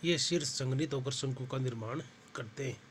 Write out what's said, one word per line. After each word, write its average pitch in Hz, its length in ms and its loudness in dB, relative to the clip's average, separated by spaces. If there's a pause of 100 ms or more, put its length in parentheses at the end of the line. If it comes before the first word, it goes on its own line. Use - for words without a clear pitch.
ये 170 140 6
शीर्ष 160 300 2
संघनित 131 460 0
होकर 131 180 0
शंकु 131 340 -2
का 131 120 -2
निर्माण 123 440 -2 (340)
करते 127 300 -6
हैं। 120 140 -4 (100)